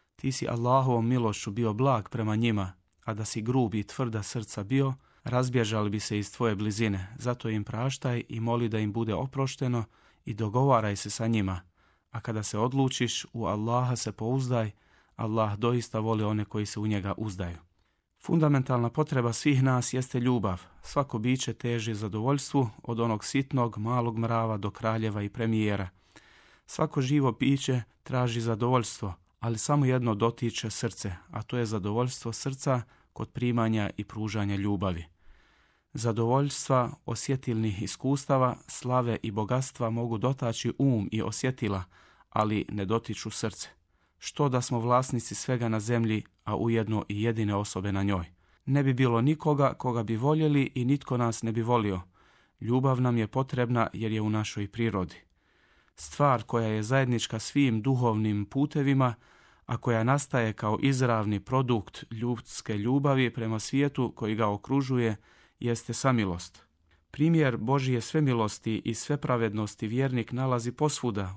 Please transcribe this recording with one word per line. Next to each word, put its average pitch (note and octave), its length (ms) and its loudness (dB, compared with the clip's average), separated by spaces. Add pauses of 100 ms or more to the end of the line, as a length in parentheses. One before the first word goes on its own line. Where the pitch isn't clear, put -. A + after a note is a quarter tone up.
(160)
"Ti C3 160 -2
si - 160 -4
Allahovom A#2+ 600 2
milošću A#2 420 0
bio A2 220 0
blag A#2 360 2
prema A2 280 0
njima, G#2+ 360 0 (320)
a A2+ 100 -4
da G#2+ 100 -6
si A2 180 -4
grub A#2 320 2
i G#2+ 80 0
tvrda A2 400 -4
srca G#2+ 420 -6
bio, C3+ 300 2 (300)
razbježali A#2 680 2
bi G#2 100 0
se G#2 180 -2
iz G2+ 140 -4
tvoje A2+ 240 0
blizine. G2+ 640 -2
Zato A#2+ 300 -4
im A2 160 -2
praštaj A#2+ 640 -2
i A2+ 120 -6
moli A#2 280 2
da A2 100 -2
im G#2+ 140 0
bude A2 220 0
oprošteno C3 720 -2 (400)
i A2 100 -6
dogovaraj A2 600 2
se G#2 140 -6
sa A2+ 160 -4
njima. F#2+ 340 0 (500)
A A2+ 100 -10
kada G#2+ 220 -6
se G#2 160 -4
odlučiš, B2+ 760 0
u A2+ 140 -4
Allaha A#2 500 0
se A2 160 -4
pouzdaj, B2 580 -2 (460)
Allah A2 400 0
doista A#2 420 0
voli A2 260 0
one G#2+ 200 0
koji G#2 220 -4
se - 140 -6
u G#2+ 60 -2
njega G2+ 300 0
uzdaju." F#2 400 -6 (640)
Fundamentalna C3+ 680 2
potreba C3 420 0
svih C3+ 300 4
nas B2+ 320 2
jeste B2+ 260 -2
ljubav. A2 420 0 (200)
Svako C3 360 -2
biće B2 340 0
teži A#2 420 -4
zadovoljstvu, A2 760 0 (120)
od A#2 180 -4
onog A2+ 240 0
sitnog, C3 540 0
malog A#2 400 -2
mrava A2+ 380 0
do G#2 140 -4
kraljeva A2 520 -2
i G2+ 60 -2
premijera. G#2+ 600 0 (800)
Svako - 340 -2
živo C3+ 320 2
biće C3 500 2 (200)
traži B2 380 -2
zadovoljstvo, A2+ 760 0 (260)
ali A2+ 180 -2
samo D3 260 2
jedno B2+ 300 2
dotiče A#2 560 0
srce, - 420 -4 (180)
a A2 120 -8
to B2 160 -6
je A#2+ 80 0
zadovoljstvo A2 680 -2
srca C3+ 500 -2 (300)
kod - 180 -8
primanja A2+ 680 0
i G#2 80 -6
pružanja G#2 520 -4
ljubavi. G2 480 -2 (880)
Zadovoljstva, A#2+ 960 0 (160)
osjetilnih A2 760 -2
iskustava, C3+ 760 0 (100)
slave B2 560 0
i A2 80 -4
bogatstva A2+ 600 -2
mogu A#2 280 -2
dotaći B2 600 -2
um A#2+ 340 4
i A2 100 -2
osjetila, G#2+ 600 -2 (460)
ali G#2+ 380 0
ne G2+ 160 -4
dotiču A2 460 -4
srce. - 380 -6 (520)
Što - 280 0
da B2+ 120 2
smo A#2+ 180 0
vlasnici B2 560 2
svega A#2+ 340 -2
na A2 120 0
zemlji, A2+ 420 2 (220)
a G#2+ 120 -2
ujedno A2 520 2
i G#2 140 -2
jedine A2 320 2
osobe G2+ 380 -2
na G2 100 0
njoj? G2 220 0 (420)
Ne C#3 160 4
bi C3+ 120 2
bilo A#2+ 260 4
nikoga C#3+ 540 2
koga A#2+ 280 -2
bi A2 140 -2
voljeli D3 580 2
i B2 100 -2
nitko C3+ 320 0
nas A#2 260 0
ne A2+ 100 -2
bi A2+ 100 -2
volio. G#2+ 380 2 (600)
Ljubav B2+ 400 2
nam B2 180 4
je A2 80 2
potrebna B2 680 0
jer A2 200 -4
je A2 80 0
u G#2+ 100 0
našoj G#2+ 380 -2
prirodi. G#2 460 0 (800)
Stvar C3+ 480 0
koja A#2 240 0
je A2 160 0
zajednička A#2+ 560 0
svim A#2 440 2
duhovnim A2 640 2
putevima, C3+ 680 2 (520)
a A#2+ 100 -2
koja A2+ 280 2
nastaje B2 480 2
kao G#2+ 300 -2
izravni A#2 580 2
produkt B2 680 -2
ljudske A#2 680 -4
ljubavi C3 540 2
prema A2 260 -2
svijetu C3+ 580 0
koji A2 180 -2
ga G#2+ 140 2
okružuje, B2 680 0 (440)
jeste A#2 320 -2
samilost. G#2+ 720 0 (480)
Primjer D3+ 460 4
Božje C3 440 0
svemilosti A#2 840 0
i A2+ 100 -2
svepravednosti A2+ 920 -2
vjernik B2+ 460 0
nalazi B2 400 0
posvuda G#2 640 -2